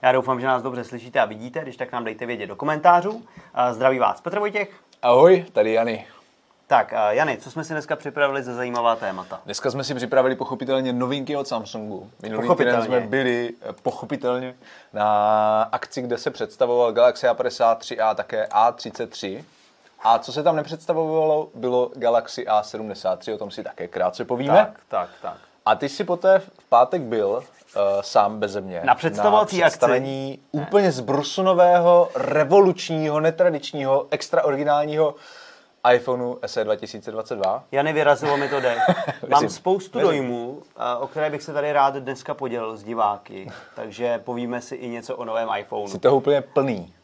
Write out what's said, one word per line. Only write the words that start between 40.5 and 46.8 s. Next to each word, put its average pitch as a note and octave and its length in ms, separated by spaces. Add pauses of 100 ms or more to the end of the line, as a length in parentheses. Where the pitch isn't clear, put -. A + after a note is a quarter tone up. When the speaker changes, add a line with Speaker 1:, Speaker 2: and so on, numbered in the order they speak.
Speaker 1:
a, A#2+ 220
o C3 100
které D#3 220
bych D3 140
se D#3 100
tady D3 200
rád C#3 220
dneska C3+ 380
podělil A#2 440
s G#2 60
diváky, G#2 680 (240)
takže A#2 480
povíme A#2+ 380
si C3 140
i B2+ 140
něco A#2 280
o A#2+ 80
novém A2+ 240 (100)
iPhoneu. G#2+ 280
Speaker 2:
Jsi F#2+ 120
toho C3 180
úplně C#3 240
plný. B2 520 (100)